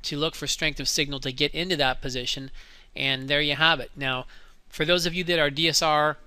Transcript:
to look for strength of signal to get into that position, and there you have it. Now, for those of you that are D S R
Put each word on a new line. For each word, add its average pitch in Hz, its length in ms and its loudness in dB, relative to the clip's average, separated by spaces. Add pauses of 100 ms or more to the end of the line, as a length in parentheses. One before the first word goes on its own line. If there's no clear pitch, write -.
to 147 140 -6
look 151 180 -2
for 143 120 -6
strength 151 340 -2
of 135 80 -2
signal 139 320 -2
to 135 100 -4
get 139 240 0
into 175 220 -2
that 131 240 2
position, 131 500 -6 (420)
and 135 360 -2
there 143 100 4
you 147 160 2
have 160 240 4
it. 120 160 -10
Now, 131 300 -4 (420)
for - 160 -4
those 175 220 2
of 165 80 -2
you 180 100 -2
that 170 160 2
are 147 100 4
D 160 200 2
S 147 120 2
R 151 460 4